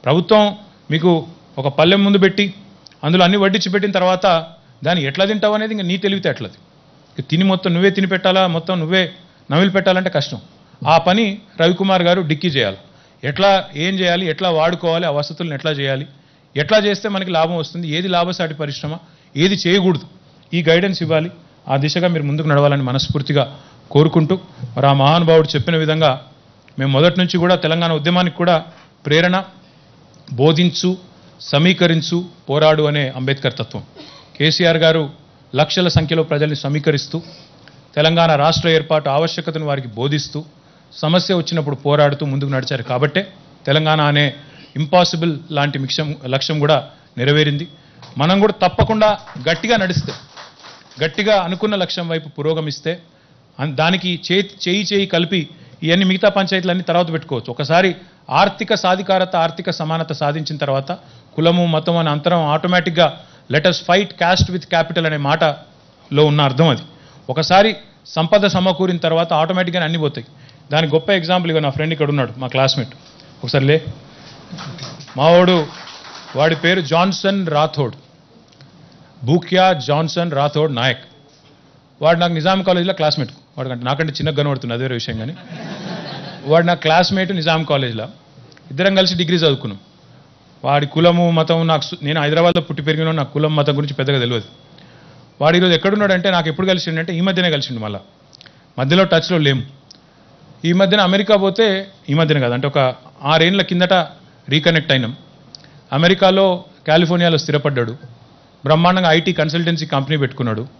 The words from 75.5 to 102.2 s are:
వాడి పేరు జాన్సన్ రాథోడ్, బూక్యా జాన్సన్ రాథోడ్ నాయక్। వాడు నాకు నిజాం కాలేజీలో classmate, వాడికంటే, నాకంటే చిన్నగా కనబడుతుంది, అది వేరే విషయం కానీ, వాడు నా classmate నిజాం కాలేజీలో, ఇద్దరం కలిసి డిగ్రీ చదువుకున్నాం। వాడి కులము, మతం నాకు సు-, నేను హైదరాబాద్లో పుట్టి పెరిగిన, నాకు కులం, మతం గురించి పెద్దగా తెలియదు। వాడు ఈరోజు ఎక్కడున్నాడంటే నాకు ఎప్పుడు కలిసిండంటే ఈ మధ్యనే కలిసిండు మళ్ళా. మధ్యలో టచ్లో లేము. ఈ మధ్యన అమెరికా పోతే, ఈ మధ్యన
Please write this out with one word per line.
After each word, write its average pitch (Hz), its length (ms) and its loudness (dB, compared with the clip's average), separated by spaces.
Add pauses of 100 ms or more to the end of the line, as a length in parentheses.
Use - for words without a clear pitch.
వాడి 156 200 2
పేరు 170 260 0
జాన్సన్ 180 680 0
రాథోడ్, 147 480 -2 (1300)
బూక్యా 180 500 2 (140)
జాన్సన్ 160 440 -2
రాథోడ్ 147 440 -2
నాయక్। 123 280 -2 (960)
వాడు 165 180 4
నాకు 175 140 0
నిజాం 180 300 0
కాలేజీలో 185 300 0
classmate, 151 380 -2 (260)
వాడికంటే, 127 280 -8
నాకంటే 143 280 -2
చిన్నగా 151 220 -4
కనబడుతుంది, 139 380 -2
అది 120 100 -4
వేరే 127 180 -4
విషయం 110 160 -8
కానీ, 127 180 -8 (1160)
వాడు 170 140 4
నా 175 80 2
classmate 175 580 0
నిజాం 160 320 0
కాలేజీలో, 131 440 -4 (640)
ఇద్దరం 185 240 0
కలిసి 185 200 2
డిగ్రీ 175 220 0
చదువుకున్నాం। 131 420 -2 (840)
వాడి 143 220 0
కులము, 170 460 2
మతం 165 360 0
నాకు 156 160 0
సు-, - 200 -12
నేను 151 180 -2
హైదరాబాద్లో 165 400 2
పుట్టి 147 220 -8
పెరిగిన, 160 280 0
నాకు 151 220 -4
కులం, 151 220 0
మతం 143 220 2
గురించి 143 160 -4
పెద్దగా 135 260 -2
తెలియదు। 120 300 -4 (920)
వాడు 160 180 4
ఈరోజు 180 180 4
ఎక్కడున్నాడంటే 196 580 0
నాకు 160 160 0
ఎప్పుడు 185 200 -2
కలిసిండంటే 165 480 -2
ఈ - 80 0
మధ్యనే 180 260 0
కలిసిండు 131 320 -6
మళ్ళా. 101 140 -8 (800)
మధ్యలో 165 320 4
టచ్లో 165 340 2
లేము. 131 180 0 (1080)
ఈ - 100 2
మధ్యన 196 300 4
అమెరికా 202 340 2
పోతే, 196 220 2 (460)
ఈ - 80 0
మధ్యన 151 240 2